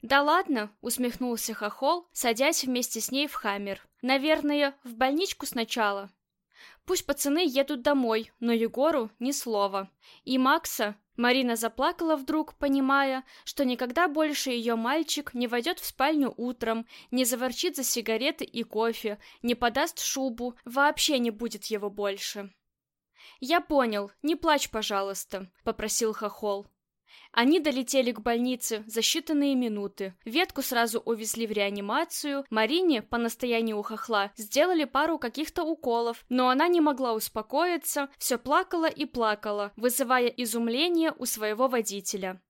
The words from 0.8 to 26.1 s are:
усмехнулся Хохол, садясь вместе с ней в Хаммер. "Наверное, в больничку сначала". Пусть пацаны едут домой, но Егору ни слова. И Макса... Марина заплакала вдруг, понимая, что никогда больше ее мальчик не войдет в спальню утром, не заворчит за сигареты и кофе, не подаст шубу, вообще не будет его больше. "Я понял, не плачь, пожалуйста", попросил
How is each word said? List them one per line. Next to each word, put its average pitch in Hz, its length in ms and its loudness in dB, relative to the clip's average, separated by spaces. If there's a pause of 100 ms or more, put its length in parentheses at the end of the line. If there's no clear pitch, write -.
усмехнулся 240 720 -4
Хохол, 269 580 -2
садясь 262 540 2
вместе 247 340 -2
с - 100 -4
ней 277 180 0
в - 80 -10
Хаммер. 202 460 -6 (200)
"Наверное, 285 800 2
в 240 120 -16
больничку 277 500 0
сначала". 208 640 -2 (760)
Пусть 359 200 -2
пацаны 285 400 2
едут 277 360 0
домой, 240 580 2
но 233 120 0
Егору 233 580 2 (100)
ни 247 120 -2
слова. 202 580 -2 (340)
И 262 140 0
Макса... 262 580 0 (200)
Марина 247 400 2
заплакала 302 600 0
вдруг, 311 400 -2
понимая, 269 680 2 (220)
что - 200 -2
никогда 254 420 0
больше 302 420 0
ее 233 260 0
мальчик 285 580 -2
не 240 140 -2
войдет 240 320 -2
в - 60 -12
спальню 285 520 0
утром, 233 500 -4 (240)
не 254 120 2
заворчит 254 520 -2
за 269 80 -4
сигареты 233 640 -2
и - 180 -6
кофе, 220 560 -4 (240)
не 233 100 2
подаст 247 460 0
шубу, 247 560 -4 (100)
вообще 277 540 2
не 240 100 0
будет 220 360 -8
его 208 240 -4
больше. 202 640 -6 (880)
"Я 330 220 2
понял, 226 500 0 (120)
не 302 120 2
плачь, 302 340 2
пожалуйста", 196 840 -4 (120)
попросил 220 500 0